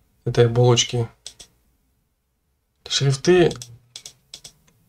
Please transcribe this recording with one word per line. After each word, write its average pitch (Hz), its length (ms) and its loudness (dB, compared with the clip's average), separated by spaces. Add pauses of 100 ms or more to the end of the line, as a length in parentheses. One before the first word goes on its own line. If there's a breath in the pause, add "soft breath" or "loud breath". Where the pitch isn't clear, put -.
(260)
этой 120 220 2
оболочки. 120 600 0 (1800)
Шрифты. 151 640 0 (1400)